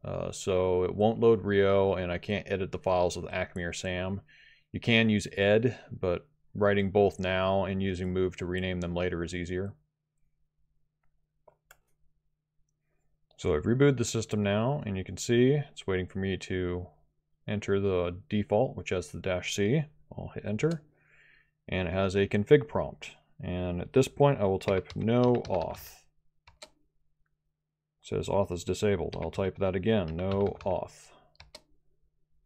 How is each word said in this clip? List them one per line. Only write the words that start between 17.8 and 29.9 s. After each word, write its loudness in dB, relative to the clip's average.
default, 0
which -12
has -4
the -12
dash -4
C. 2
I'll -10
hit -10
enter, -2
and -2
it -4
has 0
a 4
config 4
prompt. -4
And -4
at -8
this 4
point, 4
I 2
will 2
type 0
no 4
auth. -6
It -20
says -6
auth 0
is -6
disabled. 0
I'll -6
type -4
that 0
again, 0